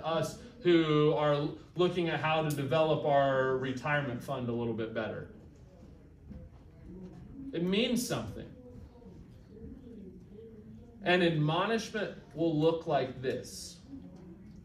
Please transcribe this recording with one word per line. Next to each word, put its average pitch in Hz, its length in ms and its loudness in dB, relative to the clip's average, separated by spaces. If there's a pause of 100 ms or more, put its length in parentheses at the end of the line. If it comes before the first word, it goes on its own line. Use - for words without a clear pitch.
us 160 320 -2 (240)
who 156 520 6
are 151 200 4
l-, 147 240 0 (180)
looking 175 320 2
at 156 120 0
how 156 240 2
to 147 120 0
develop 156 480 2
our 135 540 4
retirement 127 680 -2
fund 127 240 -4
a 120 60 0
little 117 220 -2
bit 110 180 -4
better. 107 380 -6 (2250)
It 175 120 -2
means 220 440 2
something. 110 400 -6 (2500)
An 180 220 4
admonishment 175 920 2 (200)
will 156 220 2
look 165 280 4
like 131 360 0
this. - 560 -6 (880)